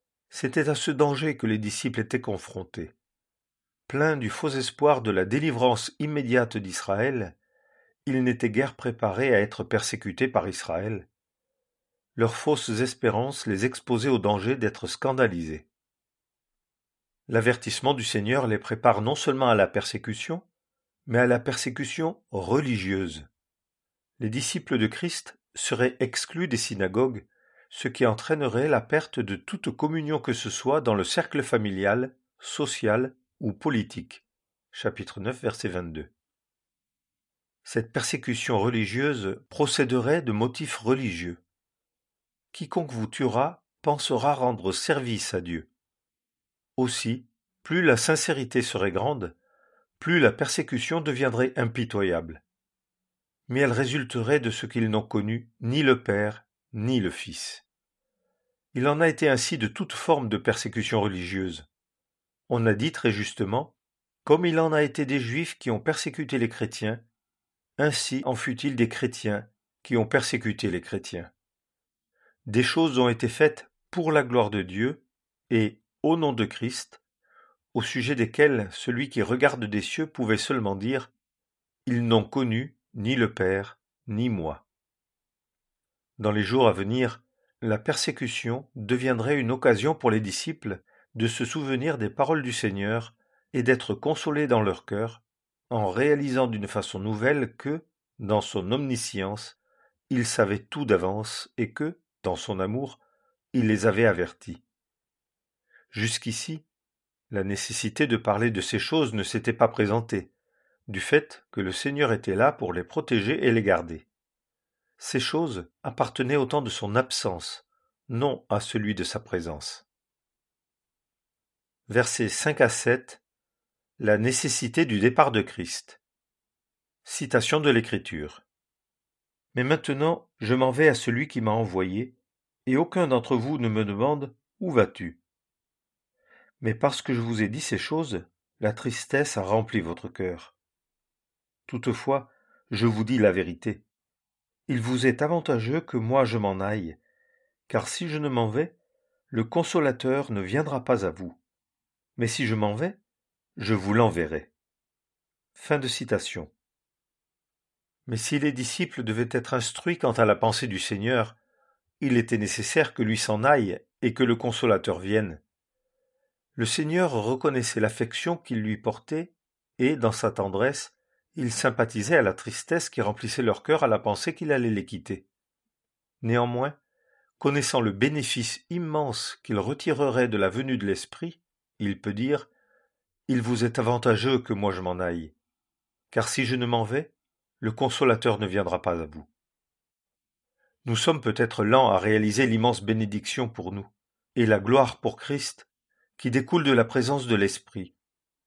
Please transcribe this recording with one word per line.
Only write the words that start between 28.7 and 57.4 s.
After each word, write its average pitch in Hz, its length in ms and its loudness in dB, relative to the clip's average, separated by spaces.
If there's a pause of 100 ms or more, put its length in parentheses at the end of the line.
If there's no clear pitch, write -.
perte 151 380 -2
de 101 160 -4
toute - 340 -8
communion 151 500 -2
que 120 140 -2
ce 113 160 -4
soit 139 320 0
dans 117 140 2
le 95 80 2
cercle 151 400 -2
familial, 107 720 0 (240)
social 127 760 -2 (240)
ou 107 140 -4
politique. - 720 -4 (460)
Chapitre - 480 -8
neuf, 120 220 -8
verset 110 280 -6
vingt-deux. 85 400 -8 (1500)
Cette 113 300 -4
persécution 123 680 -2
religieuse 113 800 0 (100)
procéderait 139 760 2
de 123 80 -2
motifs 127 460 -2
religieux. 101 600 -2 (1120)
Quiconque 156 400 -6
vous 113 140 -4
tuera 131 580 0 (200)
pensera 143 500 0
rendre 120 380 -2
service 120 640 -2
à 90 60 -2
Dieu. 82 280 -8 (1080)
Aussi, 120 500 -2 (340)
plus 175 220 0
la 131 140 6
sincérité 135 640 0
serait 98 300 0
grande, 101 440 -4 (640)
plus 170 200 2
la 117 120 8
persécution 147 720 -2
deviendrait 127 560 0
impitoyable. 98 840 -2 (1080)
Mais 127 100 0
elle 135 140 4
résulterait 127 640 0
de 117 100 -2
ce - 160 -6
qu'ils 110 240 0
n'ont 107 140 2
connu 110 480 -4 (100)
ni 127 220 0
le 131 180 6
Père, 104 440 -2 (280)
ni 117 260 0
le 92 120 0
Fils. - 540 -14 (1080)